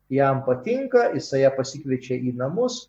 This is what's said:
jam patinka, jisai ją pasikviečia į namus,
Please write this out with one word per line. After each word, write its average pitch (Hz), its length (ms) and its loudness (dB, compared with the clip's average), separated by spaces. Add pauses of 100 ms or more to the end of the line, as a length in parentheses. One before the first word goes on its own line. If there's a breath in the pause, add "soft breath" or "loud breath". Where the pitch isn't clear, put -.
(120)
jam 135 340 2
patinka, 240 680 2
jisai 135 280 -2
ją 135 160 6
pasikviečia 131 580 -4
į 127 220 -4
namus, 208 520 -2